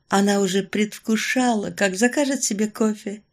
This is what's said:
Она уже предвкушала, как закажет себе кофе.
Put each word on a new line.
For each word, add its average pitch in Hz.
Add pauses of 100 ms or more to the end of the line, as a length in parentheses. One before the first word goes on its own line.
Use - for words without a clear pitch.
Она 202
уже 190
предвкушала, 214
как 190
закажет 262
себе 214
кофе. 214